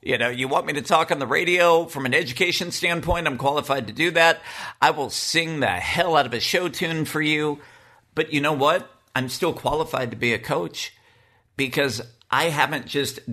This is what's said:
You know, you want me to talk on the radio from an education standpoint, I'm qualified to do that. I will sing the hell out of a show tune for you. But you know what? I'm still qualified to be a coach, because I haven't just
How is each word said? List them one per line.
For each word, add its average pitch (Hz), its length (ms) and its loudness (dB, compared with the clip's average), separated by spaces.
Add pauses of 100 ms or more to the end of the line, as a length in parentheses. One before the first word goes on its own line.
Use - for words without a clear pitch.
You - 160 0
know, 120 120 0
you 127 180 -4
want 165 180 0
me 151 60 -2
to 143 100 -4
talk 165 300 2
on 147 80 0
the 131 60 -2
radio 170 580 4
from 143 200 -8
an 127 100 0
education 175 580 -2
standpoint, 170 560 -2
I'm 131 100 -2
qualified 139 480 0
to 107 60 -10
do 156 200 0
that. 165 280 6 (400)
I 147 100 6
will 143 200 -2
sing 160 500 -2
the 120 80 4
hell 160 480 0
out 139 100 6
of 117 60 -6
a 117 80 -2
show 180 280 0
tune 160 360 -2
for 151 160 -2
you. 151 400 0 (560)
But 156 160 -2
you 147 80 0
know 151 140 2
what? 151 360 2 (240)
I'm 131 140 -2
still 160 240 -2
qualified 131 580 -2
to 110 60 -10
be 120 160 0
a 107 60 0
coach, 156 560 -6 (640)
because 135 420 -2 (300)
I 139 140 2
haven't 143 420 0
just - 340 -2 (120)